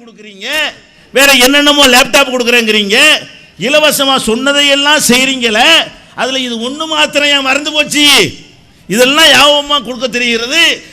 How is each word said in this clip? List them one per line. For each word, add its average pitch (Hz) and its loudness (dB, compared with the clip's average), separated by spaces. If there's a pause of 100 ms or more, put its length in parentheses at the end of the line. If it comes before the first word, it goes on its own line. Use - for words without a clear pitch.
கொடுக்குறீங்க, 208 -16 (640)
வேற 277 0
என்னென்னமோ 285 2
லேப்டாப் 262 2
கொடுக்குறேங்கிறீங்க, 233 0 (320)
இலவசமா 277 0
சொன்னதையெல்லாம் 277 0
செய்றீங்களே, 254 2 (240)
அதுல 262 -4
இது 240 -6
ஒண்ணு 285 -8
மாத்திரம் 294 -2
ஏன் 285 0
மறந்து 277 -2
போச்சு? 285 0 (500)
இதெல்லாம் 254 2
யாவமா 285 2
கொடுக்க 247 -6
தெரிகிறது. 240 -2